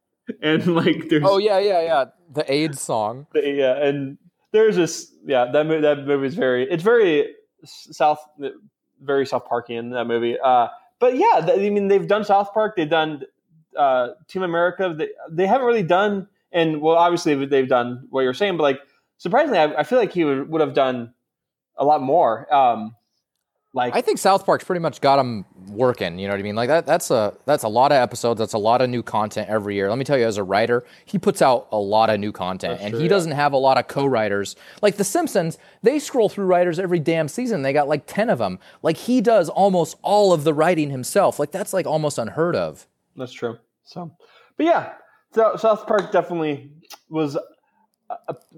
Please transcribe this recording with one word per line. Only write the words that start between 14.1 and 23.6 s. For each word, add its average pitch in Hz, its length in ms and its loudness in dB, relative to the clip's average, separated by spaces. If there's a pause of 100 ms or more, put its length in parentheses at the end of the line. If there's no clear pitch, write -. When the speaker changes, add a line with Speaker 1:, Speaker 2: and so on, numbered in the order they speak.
Speaker 1:
Team 190 160 -6
America. 175 520 0
They, 151 140 -4 (220)
they 180 160 0
haven't 247 180 2
really 233 180 2
done, 190 440 0 (240)
and, 160 280 0
well, 160 160 4
obviously 165 500 2
they've 135 220 2
done 123 440 -2
what 131 100 -2
you're 131 140 0
saying, 196 220 -2
but, 156 60 0
like, 139 160 2 (380)
surprisingly, 240 400 0
I, 151 220 2
I 147 40 2
feel 254 140 0
like 220 160 0
he 175 100 0
would, 143 260 -2
would 160 120 0
have 139 140 -2
done 127 380 0 (640)
a 127 60 -2
lot 147 180 4
more. 135 520 0
Um, 117 420 2 (800)